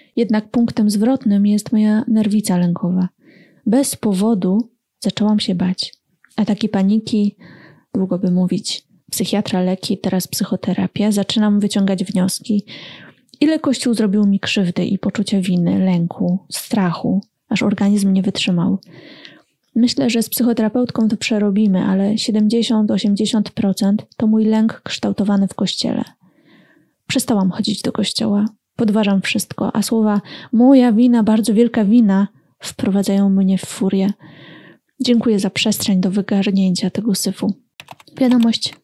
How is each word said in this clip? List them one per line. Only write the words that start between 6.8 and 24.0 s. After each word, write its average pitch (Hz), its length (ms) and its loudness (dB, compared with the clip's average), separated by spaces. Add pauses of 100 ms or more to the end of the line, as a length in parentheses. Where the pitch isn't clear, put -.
długo 185 240 -2
by 185 120 -2
mówić. 180 540 -2 (260)
Psychiatra, 196 520 -2
leki, 185 360 -2
teraz 185 300 -2
psychoterapia. 196 840 -2
Zaczynam 208 480 0
wyciągać 196 440 0
wnioski. 190 600 -2 (760)
Ile 311 180 2
Kościół 254 360 -2
zrobił 208 320 0
mi 196 140 2
krzywdy 180 440 -2
i - 140 -2
poczucia 196 420 -2
winy, 175 380 0
lęku, 180 600 0 (120)
strachu, 185 680 -4 (280)
aż 208 140 -2
organizm 202 500 0
nie 190 100 2
wytrzymał. 185 560 -2 (960)
Myślę, 240 360 0
że 226 120 0
z - 60 -8
psychoterapeutką 226 800 0
to 214 80 -2
przerobimy, 208 680 0
ale 196 340 0
siedemdziesiąt, 214 720 0
osiemdziesiąt 208 600 0
procent 202 560 0 (100)